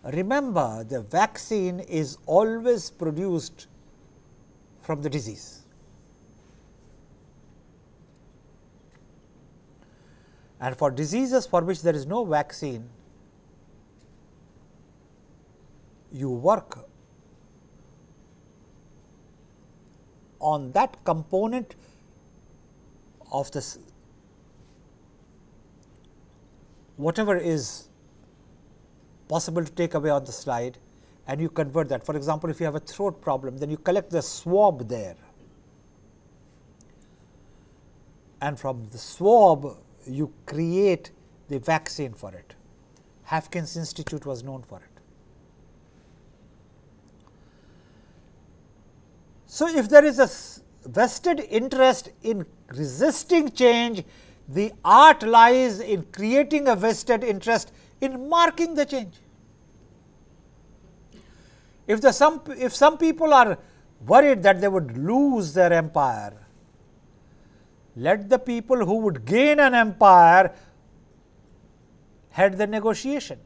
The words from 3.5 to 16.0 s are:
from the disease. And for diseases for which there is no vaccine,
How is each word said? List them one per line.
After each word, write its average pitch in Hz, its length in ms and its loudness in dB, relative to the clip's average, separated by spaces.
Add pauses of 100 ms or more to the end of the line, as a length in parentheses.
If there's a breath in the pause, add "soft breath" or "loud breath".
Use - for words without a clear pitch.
from 151 220 -10
the 147 80 -6
disease. 113 560 -12 (4000 soft breath)
And 127 160 -10
for 143 120 -2
diseases 220 560 -4
for 175 160 -2
which 165 200 -8
there 165 140 -2
is 139 100 -10
no 220 180 -8
vaccine, 147 680 -8 (3250)